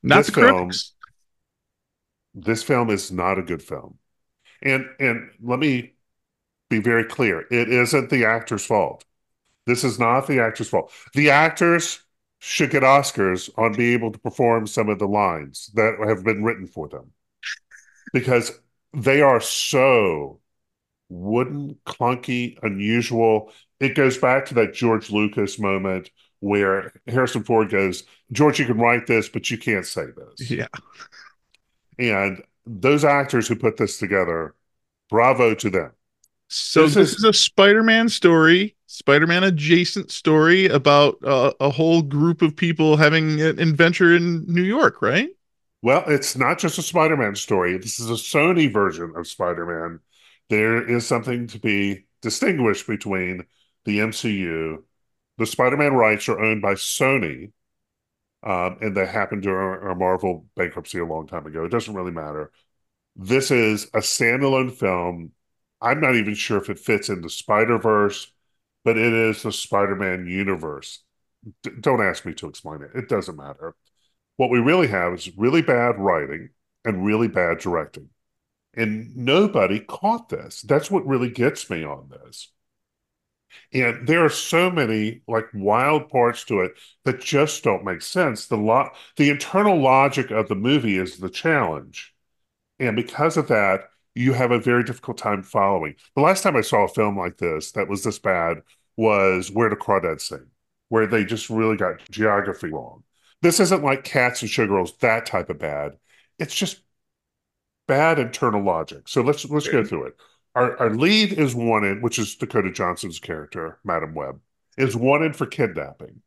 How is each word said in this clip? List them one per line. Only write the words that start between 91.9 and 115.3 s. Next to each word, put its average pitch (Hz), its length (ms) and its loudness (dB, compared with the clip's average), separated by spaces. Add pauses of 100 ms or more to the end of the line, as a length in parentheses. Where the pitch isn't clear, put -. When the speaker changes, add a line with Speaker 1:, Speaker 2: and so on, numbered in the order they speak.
Speaker 2:
And 117 180 -2
because 151 400 -2
of 143 120 -2
that, 101 420 0 (240)
you 123 180 0
have 123 180 0
a 120 80 2
very 120 260 2
difficult 117 340 -10
time 101 240 -4
following. 95 520 -2 (220)
The 139 60 2
last 185 200 2
time 170 140 0
I 113 60 2
saw 107 220 2
a 92 40 -2
film 104 300 0
like 90 200 -8
this 80 340 -6
that 95 160 -4
was 98 160 -6
this 110 140 -6
bad 85 400 -2 (380)
was 95 540 2
Where 110 200 0
the 104 60 -4
Crawdads 87 460 -2
Sing, - 240 -14 (420)
where 113 180 0
they 107 180 0
just 110 260 -6
really 110 260 0
got 92 240 -4 (100)
geography 101 600 -2
wrong. - 340 -14 (380)
This 170 180 2
isn't 170 240 2
like 135 200 0
Cats 123 380 -2
and 110 80 -8
Sugar 113 180 0
Girls, 95 300 -2
that 113 280 0
type 92 240 -4
of 80 80 -8
bad. 73 400 -8 (400)
It's 156 160 -10
just - 260 -6 (1080)
bad 151 300 2
internal 117 440 -2
logic. 82 460 -4
So 127 140 0
let's, 143 260 0
let's 147 200 -4
go - 100 0
Speaker 1:
Okay. 104 100 -2
Speaker 2:
through 71 180 -6
it. 62 100 -16 (380)
Our, 123 240 0
our 117 120 0
lead 185 420 2
is 147 220 0
wanted, 107 480 0
which 117 160 -4
is 104 180 -6
Dakota 101 340 -4
Johnson's 87 480 -6
character, 80 640 -12
Madam 80 300 -4
Web, 69 240 -10 (380)
is 131 180 -2
wanted 143 400 0